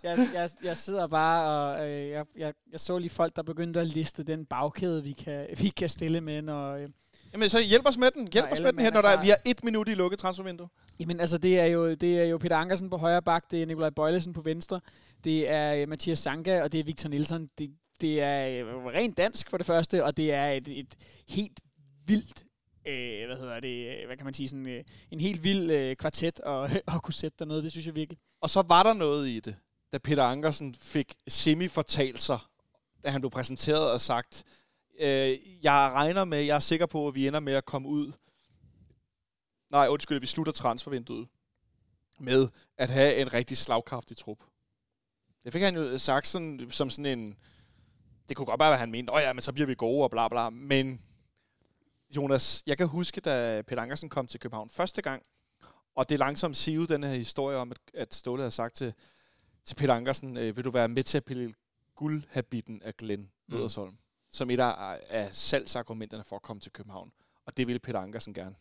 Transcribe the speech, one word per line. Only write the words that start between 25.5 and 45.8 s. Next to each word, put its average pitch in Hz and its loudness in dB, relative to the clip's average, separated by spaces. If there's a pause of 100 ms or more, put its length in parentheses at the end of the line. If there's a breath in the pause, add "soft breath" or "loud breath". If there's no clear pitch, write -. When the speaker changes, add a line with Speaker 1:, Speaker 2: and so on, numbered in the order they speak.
Speaker 1:
øh, 135 0
kvartet - -4
at, 139 -4
<laughs> 170 -4
at 165 -2
kunne - -8
sætte - -8
dernede, 151 -4
det 160 -8
synes 160 -12
jeg 160 -10
virkelig. 156 -6 (220)
Speaker 2:
Og 160 -2
så 190 6
var 175 10
der 220 8
noget 147 2
i 113 -2
det, 104 -10 (360)
da 139 -4
Peter 143 2
Ankersen 143 0
fik - -4 (140)
semi-fortalt 151 0
sig, 123 0 (640)
da 143 -4
han 139 -2
blev 127 -4
præsenteret 135 0
og 120 0
sagt, - -2 (540 soft breath)
øh, 135 2 (240)
"Jeg 147 6
regner 143 6
med, 151 0
jeg 147 2
er 143 4
sikker 165 2
på, 147 -4
at 131 -6
vi 139 0
ender 147 0
med 139 -4
at 135 0
komme 135 -8
ud." 147 -2 (1600)
Nej, 143 6
undskyld, 143 -2
vi 127 -8
slutter 160 -4
transfervinduet 120 -6 (920)
med 131 4 (300 soft breath)
at 127 0
have 135 6
en 131 0
rigtig 123 -2
slagkraftig 117 -2
trup. - -14 (1080)
Det 123 -12
fik 175 0
han 190 2
jo 131 -2